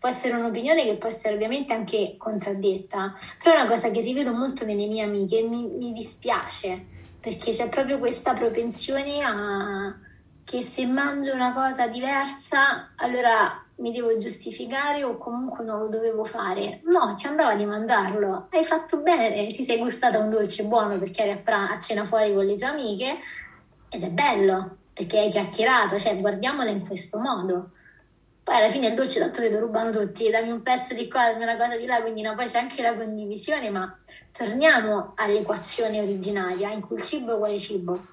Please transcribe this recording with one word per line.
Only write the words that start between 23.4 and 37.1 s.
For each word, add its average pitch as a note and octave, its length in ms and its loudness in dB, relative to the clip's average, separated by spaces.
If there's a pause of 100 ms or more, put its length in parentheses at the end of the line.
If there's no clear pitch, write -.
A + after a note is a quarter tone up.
ed F3 120 -8
è E3+ 60 -4
bello, F#3+ 680 2 (180)
perché F#3+ 240 0
hai G#3+ 100 4
chiacchierato, G#3 720 2
cioè, G3+ 180 2
guardiamola G#3 540 0
in G3 160 -4
questo G3+ 320 -6
modo. F#3 540 -2 (680)
Poi - 120 0
alla A3 160 6
fine C4+ 160 0
il A3 80 2
dolce B3+ 240 0
tanto A#3 240 0
te A3 80 4
lo G#3 80 0
rubano A3+ 320 0
tutti, G#3+ 400 0
"Dammi A3+ 220 2
un A3+ 100 -6
pezzo B3+ 320 0
di A3+ 160 -6
qua, A#3+ 220 4
dammi A3+ 100 -4
una A#3 140 0
cosa A#3+ 200 0
di A#3 80 -4
là", B3 160 2
quindi A3 220 -4
no, G#3+ 120 -4
poi B3 120 -2
c'è A#3 120 0
anche B3+ 220 -4
la A#3 140 2
condivisione, G#3+ 760 -4
ma F#3 260 -4 (380)
torniamo A3+ 840 2
all'equazione G#3+ 840 0
originaria, G3 680 -2
in G#3+ 100 -6
cui A3+ 160 -8
il - 60 -6
cibo A#3+ 320 -2